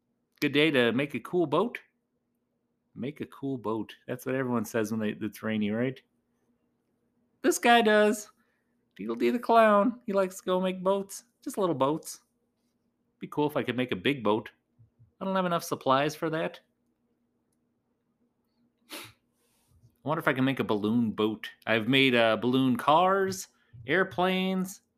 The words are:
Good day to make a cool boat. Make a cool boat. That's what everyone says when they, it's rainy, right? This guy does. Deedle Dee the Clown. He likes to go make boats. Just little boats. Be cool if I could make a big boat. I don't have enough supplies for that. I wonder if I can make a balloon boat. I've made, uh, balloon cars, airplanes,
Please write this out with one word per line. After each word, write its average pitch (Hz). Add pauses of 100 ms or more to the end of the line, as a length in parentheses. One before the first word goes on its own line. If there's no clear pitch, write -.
(400)
Good 143
day 151
to 123
make 139
a 117
cool 175
boat. 180 (1160)
Make 135
a -
cool 135
boat. 107 (160)
That's 123
what 131
everyone 123
says 110
when 113
they, 107
it's 107
rainy, 107
right? 127 (1400)
This -
guy 240
does. 214 (720)
Deedle 226
Dee 240
the 240
Clown. 220
He 196
likes 190
to -
go 185
make 185
boats. 196 (200)
Just 277
little 180
boats. 143 (1000)
Be 98
cool 147
if 143
I 127
could 117
make 127
a 110
big 123
boat. 107 (680)
I 190
don't 190
have 185
enough 170
supplies 139
for 165
that. 165 (2250)
I -
wonder 156
if 156
I 151
can 131
make 135
a 117
balloon 107
boat. 107 (160)
I've 113
made, 135
uh, 113
balloon 127
cars, 185 (400)
airplanes, 185 (160)